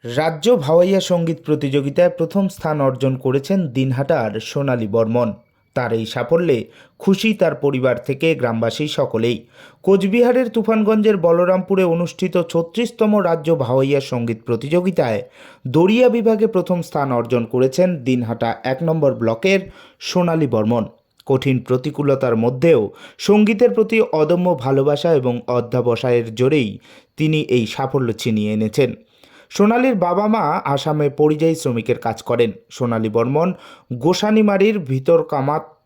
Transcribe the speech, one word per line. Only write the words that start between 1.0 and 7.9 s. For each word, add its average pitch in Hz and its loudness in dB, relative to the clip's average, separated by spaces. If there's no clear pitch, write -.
সঙ্গীত 170 -2
প্রতিযোগিতায় 143 0
প্রথম 180 -2
স্থান 156 -4
অর্জন 131 0
করেছেন 139 -2
দিনহাটার 131 -2
সোনালী 127 -4
বর্মন। 113 0
তার 120 -2
এই 113 -4
সাফল্যে 135 0
খুশি 202 0
তার 165 0
পরিবার 135 0